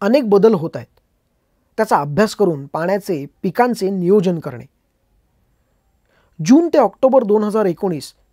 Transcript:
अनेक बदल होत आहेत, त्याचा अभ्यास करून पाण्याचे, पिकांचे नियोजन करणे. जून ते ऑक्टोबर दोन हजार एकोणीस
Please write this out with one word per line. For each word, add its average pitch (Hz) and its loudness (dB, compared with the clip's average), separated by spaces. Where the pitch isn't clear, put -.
अनेक 226 2
बदल 202 4
होत 160 -4
आहेत, 120 -14
त्याचा 214 0
अभ्यास 147 -2
करून 160 -2
पाण्याचे, 175 -4
पिकांचे 220 -2
नियोजन 185 0
करणे. 127 -12
जून 269 4
ते 320 0
ऑक्टोबर 254 2
दोन 208 0
हजार 208 0
एकोणीस 170 -6